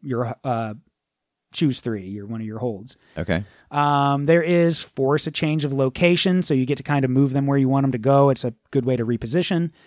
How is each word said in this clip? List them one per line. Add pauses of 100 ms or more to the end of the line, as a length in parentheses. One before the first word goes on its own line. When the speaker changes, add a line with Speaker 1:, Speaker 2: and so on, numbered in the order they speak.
Speaker 1:
your,
uh, (800)
choose
three,
your,
one
of
your
holds. (200)
Speaker 2:
Okay. (260)
Speaker 1:
Um,
there
is
force
a
change
of
location,
so
you
get
to
kind
of
move
them
where
you
want
them
to
go.
It's
a (180)
good
way
to
reposition. (160)